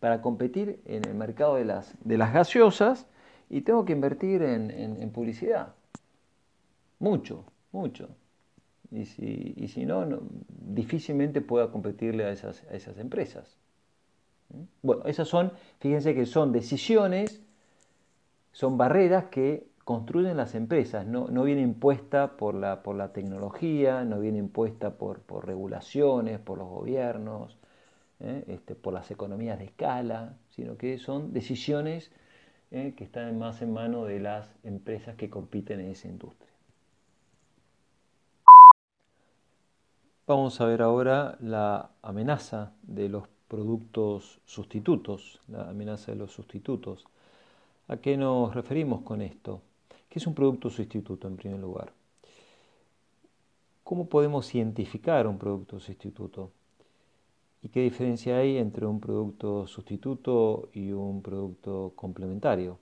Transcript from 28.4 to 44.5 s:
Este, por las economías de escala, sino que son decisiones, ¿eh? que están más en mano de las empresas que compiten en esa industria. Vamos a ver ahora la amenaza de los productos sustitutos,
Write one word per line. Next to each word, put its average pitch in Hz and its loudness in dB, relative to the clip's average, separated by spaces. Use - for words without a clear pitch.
Este, 90 -14
por - -10
las 92 -12
economías 104 -10
de 98 -14
escala, 117 -8
sino 120 -14
que 127 -8
son 143 -10
decisiones, 147 -8
¿eh? 131 -10
que - -16
están 117 -10
más 113 -10
en 113 -6
mano 117 -6
de 101 -6
las 104 -10
empresas 110 -12
que 107 -12
compiten 101 -10
en 92 -10
esa 92 -16
industria. - -20
Vamos 135 0
a 117 2
ver 113 2
ahora 127 2
la 107 -4
amenaza 107 -8
de 101 -6
los 101 -10
productos 110 -6
sustitutos, - -6